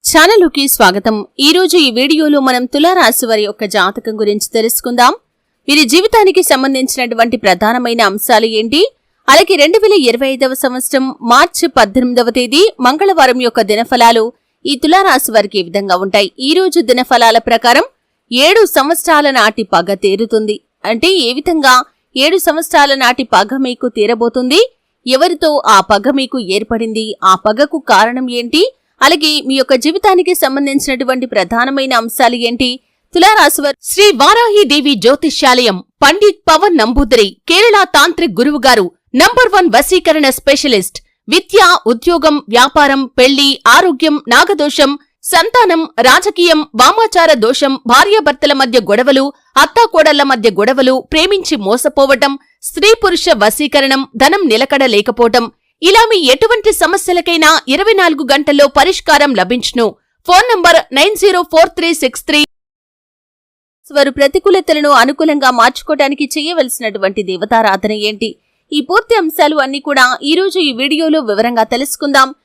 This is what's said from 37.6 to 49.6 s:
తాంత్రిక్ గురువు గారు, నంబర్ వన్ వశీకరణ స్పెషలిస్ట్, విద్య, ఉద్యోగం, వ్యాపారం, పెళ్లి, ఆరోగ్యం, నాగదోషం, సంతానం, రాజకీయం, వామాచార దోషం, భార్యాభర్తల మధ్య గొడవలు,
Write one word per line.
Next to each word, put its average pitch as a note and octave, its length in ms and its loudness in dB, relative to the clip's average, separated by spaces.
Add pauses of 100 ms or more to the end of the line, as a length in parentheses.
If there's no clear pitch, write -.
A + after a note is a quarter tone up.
తాంత్రిక్ D#4+ 440 0
గురువు C#4+ 280 0
గారు, A#3 180 4 (360)
నంబర్ A#4 340 2
వన్ F#4 200 4
వశీకరణ D4+ 600 2
స్పెషలిస్ట్, C#4 640 -2 (320)
విద్య, F#4+ 260 0 (340)
ఉద్యోగం, D4+ 440 0 (180)
వ్యాపారం, C4+ 480 2 (160)
పెళ్లి, C#4 300 2 (260)
ఆరోగ్యం, D#4 400 0 (180)
నాగదోషం, D4 600 0 (400)
సంతానం, F4+ 500 2 (260)
రాజకీయం, E4+ 520 0 (200)
వామాచార F4 520 2 (120)
దోషం, C4+ 300 -2 (180)
భార్యాభర్తల D4 680 2
మధ్య B3 180 0 (120)
గొడవలు, C4 340 2 (380)